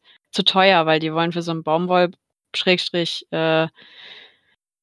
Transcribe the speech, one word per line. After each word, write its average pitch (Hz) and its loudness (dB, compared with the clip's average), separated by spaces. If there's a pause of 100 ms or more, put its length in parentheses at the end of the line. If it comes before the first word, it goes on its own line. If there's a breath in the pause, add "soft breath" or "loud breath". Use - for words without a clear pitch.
(320)
zu 190 -4
teuer, 190 4
weil 156 2
die 160 -4
wollen 170 -2
für 170 -6
so 170 -6
'n 160 -6
Baumwoll-, 180 0 (420)
Schrägstrich, - -2
äh, 160 0 (1160 soft breath)